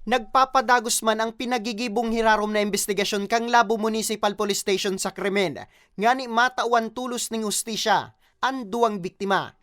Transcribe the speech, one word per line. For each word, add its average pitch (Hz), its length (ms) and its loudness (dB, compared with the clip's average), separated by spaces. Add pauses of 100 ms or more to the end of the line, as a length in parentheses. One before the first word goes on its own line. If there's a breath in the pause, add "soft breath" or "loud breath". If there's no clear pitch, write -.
Nagpapadagos 247 1040 2
man 220 160 2
ang 226 140 -2
pinagigibong 233 720 -2
hirarom 220 400 2
na 208 140 2
investigasyon 202 640 -2
kang 233 220 0
Labo 226 240 4
Municipal 214 560 -2
Police 208 320 -2
Station 196 320 0
sa 190 160 -4
krimen, 196 480 -2 (400 soft breath)
ngani 254 260 2
matawan 233 640 2
tulos 247 380 -6
ning 220 160 -4
hustisya 196 720 0 (240)
ang 247 320 -4
duwang 214 320 0
biktima. 190 580 -2